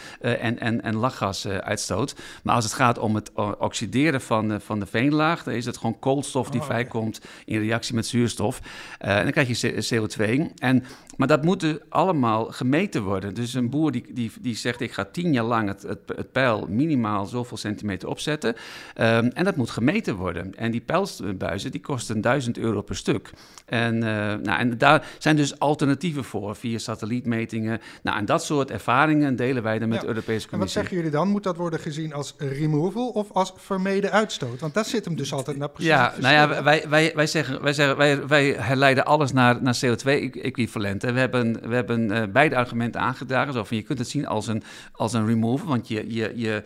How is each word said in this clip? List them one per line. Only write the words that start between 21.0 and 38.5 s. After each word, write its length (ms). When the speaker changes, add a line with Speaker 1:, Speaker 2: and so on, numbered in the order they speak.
Speaker 1:
die 100
kosten 400
duizend 360
euro 240
per 140
stuk. 360
En, 300
eh, 480
nou, 160
en 180
daar 400
zijn 180
dus 240
alternatieven 640
voor, 320
via 220
satellietmetingen. 1040
Nou, 140
en 80
dat 180
soort 280
ervaringen 640
delen 280
wij 160
dan 100
met 80
Speaker 2:
Ja. 60
Speaker 1:
de 60
Europese 280
Speaker 2:
En 40
wat 80
Speaker 1:
Commissie. 300
Speaker 2:
zeggen 180
jullie 140
dan? 160
Moet 160
dat 140
worden 220
gezien 340
als 240
removal 720
of 220
als 240
vermeden 560
uitstoot? 480
Want 140
daar 120
zit 200
hem 100
dus 180
altijd 240
naar 120
precies 220
Speaker 1:
Ja, 200
Speaker 2:
het 100
Speaker 1:
nou 120
ja, 120
Speaker 2:
verschil. 180
Speaker 1:
wij, 260
wij, 260
wij 120
zeggen, 340
wij 120
zeggen, 240
wij, 300
wij 240